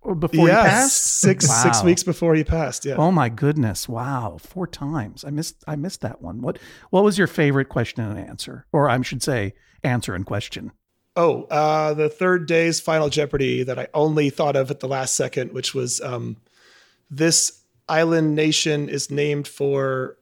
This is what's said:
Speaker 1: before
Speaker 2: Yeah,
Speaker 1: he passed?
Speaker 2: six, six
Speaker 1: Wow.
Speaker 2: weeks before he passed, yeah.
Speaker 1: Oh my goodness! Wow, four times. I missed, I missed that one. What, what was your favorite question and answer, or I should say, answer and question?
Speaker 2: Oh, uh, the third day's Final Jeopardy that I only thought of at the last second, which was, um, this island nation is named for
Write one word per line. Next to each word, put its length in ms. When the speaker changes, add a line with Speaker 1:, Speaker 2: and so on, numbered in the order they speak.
Speaker 1:
before 300
Speaker 2:
Yeah, 160
Speaker 1:
he 40
passed? 280
Speaker 2:
six, 500
six 180
Speaker 1:
Wow. 60
Speaker 2:
weeks 160
before 320
he 80
passed, 420
yeah. 120
Speaker 1:
Oh 160
my 160
goodness! 600
Wow, 520
four 260
times. 580
I 60
missed, 380
I 80
missed 240
that 200
one. 220
What, 160
what 140
was 120
your 120
favorite 400
question 360
and 140
answer, 540
or 180
I 120
should 200
say, 320
answer 320
and 100
question? 460
Speaker 2:
Oh, 300
uh, 500
the 140
third 380
day's 340
Final 280
Jeopardy 540
that 160
I 160
only 340
thought 280
of 160
at 80
the 80
last 260
second, 380
which 220
was, 260
um, 360
this 540
island 460
nation 540
is 240
named 340
for 760